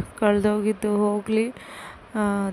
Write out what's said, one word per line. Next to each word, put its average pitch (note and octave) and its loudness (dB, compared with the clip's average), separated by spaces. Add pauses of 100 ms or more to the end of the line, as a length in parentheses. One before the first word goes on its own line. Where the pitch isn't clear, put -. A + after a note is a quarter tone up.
(200)
ಕಳೆದೋಗಿದ್ದು G#3 2
ಹೋಗಲಿ. G#3 0 (640)
ಆ, G3+ 0